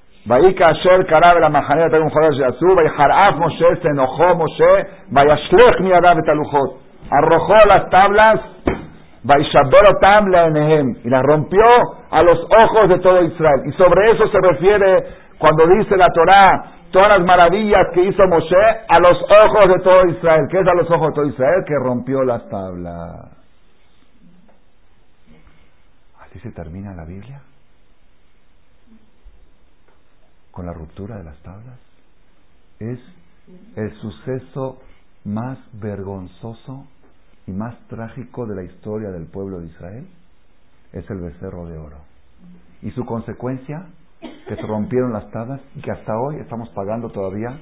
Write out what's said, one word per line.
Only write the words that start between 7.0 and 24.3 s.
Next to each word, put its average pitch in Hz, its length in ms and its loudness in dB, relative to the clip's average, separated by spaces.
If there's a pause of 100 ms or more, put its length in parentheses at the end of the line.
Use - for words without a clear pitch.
arrojó 160 440 2 (140)
las 190 220 2
tablas, 202 500 4 (840)
"Vaishaber 143 600 4 (120)
otam 202 340 2
leenehem", 151 720 0
y 120 60 -6
las 131 140 0
rompió 156 420 2 (440)
a 160 120 2
los 170 160 4 (260)
ojos 214 240 2
de 180 120 2
todo 180 220 2
Israel. 156 440 0
Y 143 60 -8
sobre 180 320 2 (100)
eso 214 140 0
se 202 120 0
refiere 185 640 2 (340)
cuando 156 280 2
dice 196 300 2
la 185 180 4
Torá, 175 580 4 (200)
todas 202 260 4
las 175 80 -2
maravillas 185 680 2
que 180 120 2
hizo 196 240 -4
Moshe 170 280 0 (320)
a 165 120 4
los 175 200 4 (240)
ojos 202 220 4
de 180 160 2
todo 185 260 4
Israel. 160 400 0
¿Qué 180 120 -2
es 180 60 0
a 180 80 2
los 170 160 -2
ojos 165 180 0
de 139 60 -8
todo 147 120 -4
Israel? 147 400 -2
Que 151 160 -6
rompió 127 400 -6
las 120 260 -6
tablas. 87 840 -14 (3000)